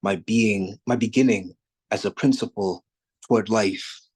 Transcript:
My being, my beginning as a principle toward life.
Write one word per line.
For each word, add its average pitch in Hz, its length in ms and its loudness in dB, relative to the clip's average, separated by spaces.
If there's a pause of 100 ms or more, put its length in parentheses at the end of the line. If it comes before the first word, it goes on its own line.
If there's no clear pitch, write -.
My 98 140 0
being, 104 680 0
my 123 100 0
beginning 113 580 2 (360)
as 104 140 -4
a 101 60 0
principle 98 720 -2 (420)
toward 107 220 2
life. 104 520 -2 (160)